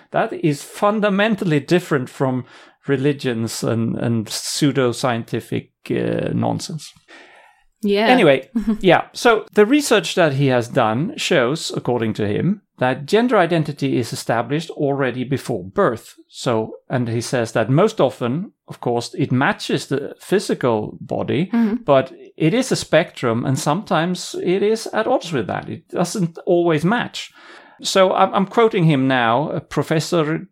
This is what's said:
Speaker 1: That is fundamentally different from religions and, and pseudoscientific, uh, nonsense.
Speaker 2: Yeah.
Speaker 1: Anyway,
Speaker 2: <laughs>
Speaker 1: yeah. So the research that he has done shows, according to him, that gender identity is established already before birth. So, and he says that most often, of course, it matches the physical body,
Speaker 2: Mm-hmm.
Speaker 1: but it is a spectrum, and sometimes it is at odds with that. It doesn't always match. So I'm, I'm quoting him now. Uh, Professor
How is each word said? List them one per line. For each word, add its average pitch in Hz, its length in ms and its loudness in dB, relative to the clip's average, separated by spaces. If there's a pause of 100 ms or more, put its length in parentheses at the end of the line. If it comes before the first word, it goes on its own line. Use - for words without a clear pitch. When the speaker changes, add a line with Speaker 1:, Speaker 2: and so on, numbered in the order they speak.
Speaker 1:
That 196 240 -2
is 147 300 -2
fundamentally 202 960 0
different 151 500 0
from 127 360 -2 (420)
religions 131 760 -2
and, 117 340 0
and 113 280 0
pseudoscientific, 120 1400 -2 (220)
uh, 113 420 -2
nonsense. 117 580 -4 (920)
Speaker 2:
Yeah. 202 240 2
Speaker 1:
Anyway, 180 420 4 (160)
Speaker 2:
<laughs> 214 140 0
Speaker 1:
yeah. 165 340 4
So 220 400 2
the 208 120 6
research 240 500 2
that 160 180 4
he 139 140 2
has 123 200 2
done 127 500 0
shows, 143 580 0
according 117 380 -2
to 104 140 -2
him, 104 340 0 (180)
that 131 260 -2
gender 233 320 2
identity 151 600 0
is 123 160 -4
established 127 580 -4
already 135 520 -2
before 120 400 -4
birth. 117 520 -2 (120)
So, 113 460 -4 (160)
and 117 180 -2
he 113 140 -2
says 117 300 -2
that 113 180 0
most 185 320 2
often, 135 500 -2 (160)
of - 120 -16
course, 120 340 -4
it 139 180 -2
matches 156 560 0
the - 320 -6
physical 123 800 -2
body, 113 540 -2
Speaker 2:
Mm-hmm. 233 300 0
Speaker 1:
but 135 280 2 (240)
it 160 180 2
is 254 180 0
a 190 40 2
spectrum, 143 720 0
and 131 140 0
sometimes 170 720 -2 (100)
it 190 200 0
is 220 240 -2
at 220 180 -4
odds 240 260 -2
with 123 160 -2
that. 101 220 -6
It - 200 -12
doesn't 175 580 -4
always 170 360 2
match. - 480 -2 (520)
So 190 300 4
I'm, 190 200 0
I'm 190 140 0
quoting 220 380 2
him 135 220 4
now. 127 420 2
Uh, - 100 -4
Professor 156 920 -2